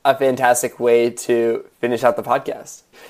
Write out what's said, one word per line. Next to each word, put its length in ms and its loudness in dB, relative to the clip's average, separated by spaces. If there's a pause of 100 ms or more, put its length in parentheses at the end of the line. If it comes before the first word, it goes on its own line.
a 120 2
fantastic 640 0
way 300 4
to 560 -2 (140)
finish 220 -2
out 140 2
the 60 -8
podcast. 600 -6 (280)